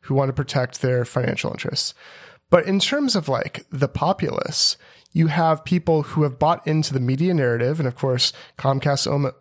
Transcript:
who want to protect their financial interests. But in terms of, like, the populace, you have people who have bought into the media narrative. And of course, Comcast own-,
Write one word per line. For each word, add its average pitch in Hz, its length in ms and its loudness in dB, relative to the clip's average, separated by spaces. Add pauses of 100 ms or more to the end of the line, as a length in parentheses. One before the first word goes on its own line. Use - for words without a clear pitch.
who - 140 -2
want 135 140 2
to 131 40 -2
protect 127 480 -4
their 127 240 0
financial - 460 -4
interests. - 420 -6 (560)
But 175 160 6
in 190 140 2
terms 269 360 0
of, 160 140 -2
like, - 420 -4
the 143 160 0
populace, - 880 -2 (340)
you 160 140 2
have 160 400 2
people 160 380 2
who - 180 -2
have 135 160 0
bought 165 300 2
into 156 260 0
the 135 60 0
media 131 340 0
narrative. 127 460 2
And 139 80 0
of 123 80 -4
course, 127 360 0 (280)
Comcast 135 480 0
own-, 143 340 0